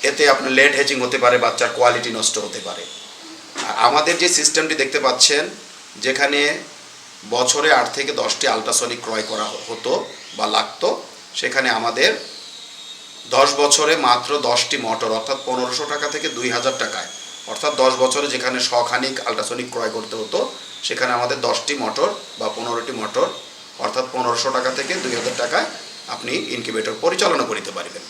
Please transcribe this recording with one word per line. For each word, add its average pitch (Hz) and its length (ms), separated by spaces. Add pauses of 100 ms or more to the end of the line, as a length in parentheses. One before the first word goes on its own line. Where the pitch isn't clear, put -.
এতে 139 260
আপনার 135 220
লেট 139 240
হ্যাচিং 143 260
হতে 123 160
পারে, 123 200
বাচ্চার 117 320
কোয়ালিটি 120 400
নষ্ট 110 280
হতে 101 220
পারে। 90 220 (840)
আর - 120
আমাদের 151 400
যে 175 120
সিস্টেমটি 156 460
দেখতে 147 240
পাচ্ছেন, 143 500 (520)
যেখানে 143 560 (720)
বছরে 127 440
আট 123 200
থেকে 139 200
দশটি 110 340
আল্ট্রাসনিক 117 540
ক্রয় 110 220
করা 107 200
হ-, 107 120 (120)
হতো 120 380 (320)
বা 107 100
লাগতো, 110 560 (320)
সেখানে 131 340
আমাদের 117 640 (960)
দশ 139 280
বছরে 151 380
মাত্র 135 440
দশটি 123 380
মোটর 113 340
অর্থাৎ 110 340
পনেরোশো 127 400
টাকা 147 220
থেকে 151 220
দুই 123 200
হাজার 123 300
টাকায়, - 280 (400)
অর্থাৎ 151 280
দশ 131 240
বছরে 131 280
যেখানে 127 320
শখানিক 123 680
আল্ট্রাসনিক 120 440
ক্রয় 113 180
করতে 110 260
হতো, - 360 (320)
সেখানে 123 300
আমাদের 123 280
দশটি 120 320
মোটর 131 360 (300)
বা 110 100
পনেরোটি 117 420
মোটর 120 360 (520)
অর্থাৎ 127 320
পনেরোশো 123 400
টাকা 127 200
থেকে 139 220
দুই 131 220
হাজার 117 220
টাকায় 139 280 (420)
আপনি 120 240
ইনকিউবেটর 113 680
পরিচালনা 170 420
করিতে 101 280
পারিবেন। 87 380